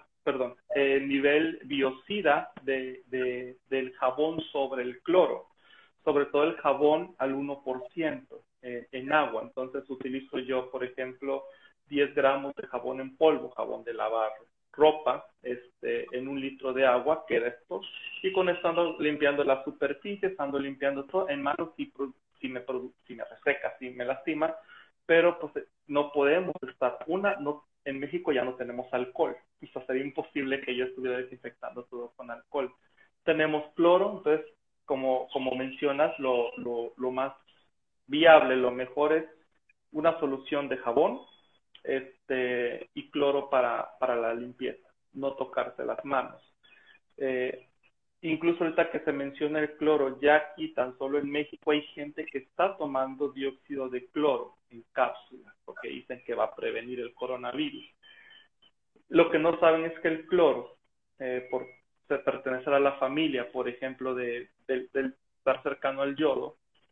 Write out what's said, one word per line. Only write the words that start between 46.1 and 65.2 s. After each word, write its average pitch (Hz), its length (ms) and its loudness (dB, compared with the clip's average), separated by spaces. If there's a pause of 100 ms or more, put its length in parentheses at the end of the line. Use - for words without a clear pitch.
Eh, 131 520 -4 (520)
incluso 165 440 0
ahorita 165 260 2
que 151 100 -4
se 151 120 -2
menciona 139 480 -2
el 151 160 -4
cloro, 139 440 2
ya 147 160 8
aquí 156 380 -2
tan 127 240 -2
solo 139 200 -2
en 143 120 -4
México 147 400 -4
hay 147 120 2 (120)
gente 147 320 -10
que - 120 -8
está 190 380 -2
tomando 135 540 -2
dióxido 135 580 -6
de 123 200 -6
cloro 143 480 0 (140)
en 117 220 -20
cápsulas, - 640 -4 (100)
porque - 240 -12
dicen 127 380 -12
que 120 80 -4
va 110 100 2
a 107 100 -6
prevenir 117 460 -6
el 120 140 -10
coronavirus. 127 720 -6 (1200)
Lo 165 220 6
que 165 80 2
no 165 220 2
saben 160 260 4
es 165 140 -8
que 170 80 0
el 160 180 -4
cloro, 139 500 2 (420)
eh, 127 320 -6
por 123 160 -4 (400)
se-, 139 120 -2
pertenecer 135 560 -2
a 139 60 6
la 139 180 2
familia, 135 520 0
por 131 160 -4
ejemplo, 131 480 -6
de, 123 360 -6 (160)
del, 127 260 -4
del 135 220 -2 (240)